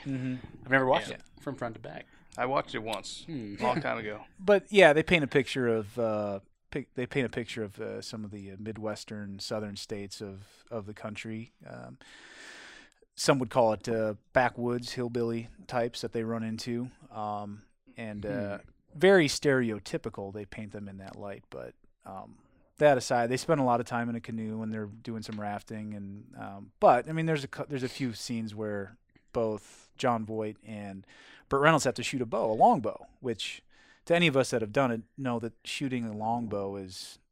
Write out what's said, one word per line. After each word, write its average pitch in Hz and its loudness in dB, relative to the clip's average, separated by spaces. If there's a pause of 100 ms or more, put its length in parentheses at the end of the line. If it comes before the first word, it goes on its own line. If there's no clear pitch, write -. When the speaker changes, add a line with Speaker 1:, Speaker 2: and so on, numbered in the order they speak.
Speaker 1:
Mm-hmm. 131 -4 (300)
Speaker 2:
I've 127 -2
never 135 6
watched - 4
Speaker 3:
Yeah. 117 -8
Speaker 2:
it - -18 (200)
from 135 -8
front 117 -6
to 113 -18
back. - -12 (320)
Speaker 3:
I 120 0
watched 139 -2
it 113 -4
once, 104 -6
Speaker 2:
Hmm. 113 -8
Speaker 3:
a - -4
long 123 2
time 123 -2
ago. 107 -8 (180)
Speaker 1:
But 190 4
yeah, 185 12
they 156 6
paint 165 4
a 127 -2
picture 131 2
of, 110 0
uh, 104 0 (300)
pic-, - -8
they 123 -4
paint 127 0
a 110 -2
picture 113 -6
of, 104 -10
uh, 104 -8
some 107 -10
of 101 -12
the, 98 -12
uh, 95 -14
Midwestern, 104 -8
southern 107 -6
states 101 -10
of, 98 -12 (300)
of 110 -8
the 107 -12
country. 110 -10 (120)
Um, 123 -16 (1160)
some 143 4
would 123 -2
call 113 6
it, 107 -6
uh, 110 0 (180)
backwoods 120 0
hillbilly 117 -2 (200)
types 123 -2
that 113 -6
they 117 -2
run 113 -2
into. 117 -4 (220)
Um, 104 -6 (340)
and, 107 -8
uh, 101 -4
Speaker 2:
Hmm. - -18 (320)
Speaker 1:
very 180 8
stereotypical, 113 -2
they 104 -10
paint 104 -14
them 101 -12
in 98 -16
that 95 -16
light. 101 -12
But, 62 -12 (320)
um, 98 -16 (420)
that 147 8
aside, 120 2
they 127 2
spend 151 2
a - 4
lot 120 4
of 120 -2
time 120 -4
in 117 -4
a 117 -6
canoe 110 -8
when 110 -6
they're 110 -4
doing 113 -10
some 107 -8
rafting. 107 -8
And, 101 -12 (120)
um, 98 -14 (100)
but, 135 8
I 156 -4
mean, 160 0
there's 151 0
a - -8
cou-, - -8
there's 135 -4
a 123 -2
few 127 -4
scenes 113 -6
where 104 -6 (340)
both - -4
Jon 117 0
Voight 107 -6
and 101 -12 (400)
Burt 139 2
Reynolds 151 6
have 123 2
to 117 -6
shoot 127 -2
a 117 -2
bow, 113 0
a - 2
long 185 6
bow, - -4 (160)
which - -6 (440)
to 170 4
any 175 6
of 135 4
us 127 6
that 117 0
have 107 -6
done 135 4
it 113 -2 (160)
know 123 -2
that 113 -6 (100)
shooting 127 -4
a 110 -6
long 113 -2
bow 98 -2
is, 95 -12 (120)